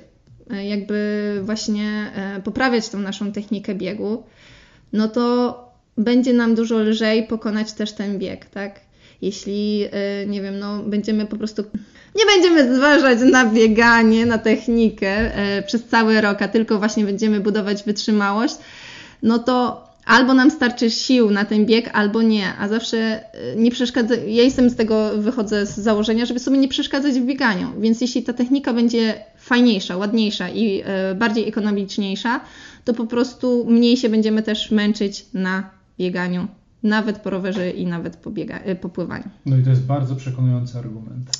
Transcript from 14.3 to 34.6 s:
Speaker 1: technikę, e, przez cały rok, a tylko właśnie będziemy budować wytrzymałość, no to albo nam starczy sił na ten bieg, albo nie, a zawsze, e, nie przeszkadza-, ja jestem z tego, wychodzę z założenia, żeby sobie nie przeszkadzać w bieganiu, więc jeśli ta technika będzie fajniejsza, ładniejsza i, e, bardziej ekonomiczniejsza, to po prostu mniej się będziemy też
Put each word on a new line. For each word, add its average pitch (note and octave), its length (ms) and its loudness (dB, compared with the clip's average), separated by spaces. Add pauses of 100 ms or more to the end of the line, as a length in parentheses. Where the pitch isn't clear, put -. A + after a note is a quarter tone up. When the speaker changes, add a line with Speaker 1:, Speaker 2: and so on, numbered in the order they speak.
Speaker 1:
technikę, A3 960 0
e, G3+ 280 -2
przez A3+ 240 -4
cały A3 340 4
rok, G3+ 220 0
a G3 60 -2
tylko A3 300 2
właśnie G#3+ 260 0
będziemy G#3 360 0
budować G3+ 420 -2
wytrzymałość, G#3 720 0 (680)
no A3+ 160 2
to B3 480 0 (200)
albo B3+ 280 6
nam C4 160 6
starczy A#3+ 400 0
sił A#3 400 2
na G#3 140 2
ten G#3+ 220 2
bieg, A3+ 260 2
albo G#3 300 0
nie, G#3+ 360 2
a G3+ 100 -4
zawsze, A3+ 300 -2 (340)
e, B2 240 -8
nie A3+ 140 4
przeszkadza-, A#3+ 440 0 (120)
ja A3+ 160 2
jestem B3+ 280 4
z B3 60 -8
tego, G#3+ 420 0
wychodzę G#3 480 -2
z - 120 -10
założenia, A3 480 0
żeby B3 140 -4
sobie C4+ 180 0
nie C4+ 100 2
przeszkadzać C4+ 460 -2
w B3 120 0
bieganiu, A#3 420 -2 (120)
więc A3+ 200 2
jeśli B3 220 -2
ta A#3+ 100 -6
technika B3+ 420 0
będzie A#3 400 0 (240)
fajniejsza, A#3 580 2
ładniejsza G#3 520 -2
i, G3 360 -2
e, F#3+ 300 -4
bardziej A3 340 -2
ekonomiczniejsza, G#3 920 -4 (440)
to B3 100 0
po A#3 120 -4
prostu A#3+ 600 -2
mniej A#3 280 6
się B3+ 120 0
będziemy A3 340 2
też G#3+ 280 -4